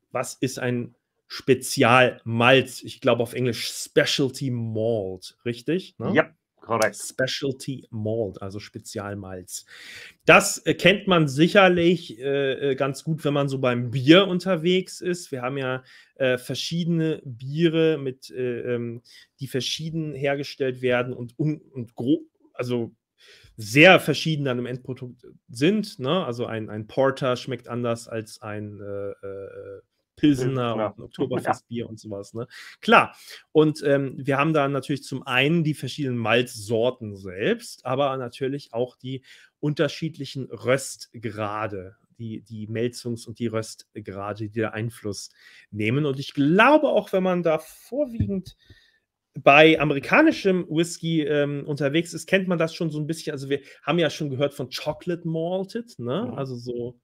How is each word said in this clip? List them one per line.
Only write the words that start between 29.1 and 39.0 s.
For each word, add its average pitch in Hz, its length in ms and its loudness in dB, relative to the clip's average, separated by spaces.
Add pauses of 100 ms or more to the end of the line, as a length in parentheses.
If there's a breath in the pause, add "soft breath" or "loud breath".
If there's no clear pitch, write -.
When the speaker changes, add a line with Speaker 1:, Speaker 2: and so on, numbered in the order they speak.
Speaker 1:
äh, 98 720 -14 (360)
Pilsener 131 580 2
Speaker 2:
Pilsner. 110 100 0
Speaker 1:
und 104 140 -6
ein - 40 -16
Oktoberfestbier - 840 -4
Speaker 2:
Ja. - 40 -14
Speaker 1:
und 110 100 -14
sowas, 101 360 -12
ne? 117 120 -8 (340 loud breath)
Klar. 202 340 4 (360 loud breath)
Und, 156 320 4
ähm, 139 340 2
wir 135 200 -2
haben 151 160 2
da 147 140 2
natürlich 139 360 -4
zum 131 220 -10
einen 143 380 2
die 151 100 0
verschiedenen 131 440 -6
Malzsorten 113 1000 0
selbst, 98 720 -6
aber 131 300 0
natürlich 131 560 -8
auch 123 240 -4
die 127 260 -10 (360 loud breath)